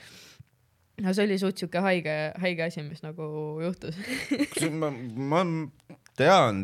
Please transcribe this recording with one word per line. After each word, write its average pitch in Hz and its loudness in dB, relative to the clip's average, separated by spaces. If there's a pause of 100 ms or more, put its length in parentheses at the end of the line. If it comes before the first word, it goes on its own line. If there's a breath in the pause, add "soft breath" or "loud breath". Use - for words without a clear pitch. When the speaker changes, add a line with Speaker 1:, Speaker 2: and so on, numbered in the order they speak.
(1000 loud breath)
Speaker 1:
No 190 2
see 202 4
oli 202 2
suht 190 0
siuke 175 -2
haige, 180 2 (240)
haige 175 -2
asi, 165 -6
mis 151 -12
nagu 160 -10 (340)
juhtus. 165 -4 (300)
<laughs> 285 -2
Speaker 2:
Kas - 0
ma, 156 -2
ma 131 -2 (720)
tean, 131 6